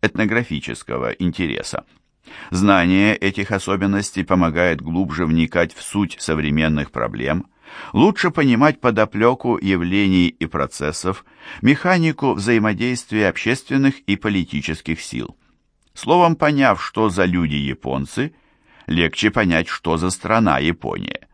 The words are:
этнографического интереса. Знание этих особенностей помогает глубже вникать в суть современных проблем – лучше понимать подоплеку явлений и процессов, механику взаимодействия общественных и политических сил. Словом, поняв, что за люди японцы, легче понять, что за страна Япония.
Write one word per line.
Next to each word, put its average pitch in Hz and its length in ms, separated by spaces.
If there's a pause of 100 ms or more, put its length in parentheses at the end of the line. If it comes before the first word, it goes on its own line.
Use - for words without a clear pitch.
этнографического 76 1080
интереса. 82 720 (640)
Знание 95 640
этих 98 360
особенностей 98 720
помогает 85 580
глубже 85 440
вникать 82 480
в - 80
суть - 380
современных 76 720
проблем – 62 560 (460)
лучше 170 380
понимать 139 480
подоплеку 113 840
явлений 92 680
и - 180
процессов, 78 800 (360)
механику 151 720
взаимодействия 107 960
общественных 135 720
и 98 140
политических 80 840
сил. - 340 (580)
Словом, 165 420
поняв, 139 480
что 110 260
за 92 160
люди 87 300
японцы, 69 760 (540)
легче 85 440
понять, 85 360
что 82 300
за 87 120
страна 92 500
Япония. 58 760